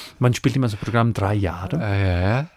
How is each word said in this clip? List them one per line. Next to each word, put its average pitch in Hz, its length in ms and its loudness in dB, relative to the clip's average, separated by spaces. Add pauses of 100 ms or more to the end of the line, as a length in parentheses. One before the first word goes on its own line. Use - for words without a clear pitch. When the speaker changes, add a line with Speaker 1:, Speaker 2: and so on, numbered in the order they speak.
(180)
Speaker 1:
Man 123 160 4
spielt 131 220 0
immer 127 120 0
so 101 80 -4
Programm 117 380 0
drei 101 200 0
Jahre. 95 420 -2
Speaker 2:
Äh, 101 320 0
ja, 87 120 2
ja. 113 260 0 (100)